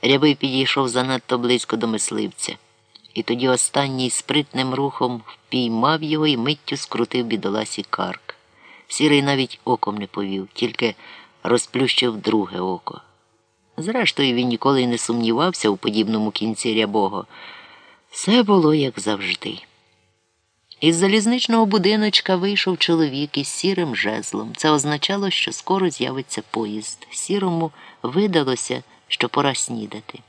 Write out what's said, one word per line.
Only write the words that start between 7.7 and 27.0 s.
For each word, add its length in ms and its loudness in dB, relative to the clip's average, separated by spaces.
карк. 460 -6
Сірий 340 4
навіть 440 0
оком 320 0
не 100 -8
повів, 460 -4
тільки 420 -2
розплющив 760 0
друге 420 0
око. 420 -6
Зрештою, 560 0
він 140 2
ніколи 360 2
й 40 2
не 100 0
сумнівався 720 0
у 80 2
подібному 540 0
кінці 420 -2
Рябого. 520 0
Все 320 4
було 300 6
як 260 0
завжди. 600 -4
Із 140 6
залізничного 720 2
будиночка 680 2
вийшов 420 0
чоловік 600 2
із 100 -2
сірим 480 -2
жезлом. 640 -4
Це 120 2
означало, 600 0
що 220 -2
скоро 380 0
з'явиться 640 -6
поїзд. 600 -6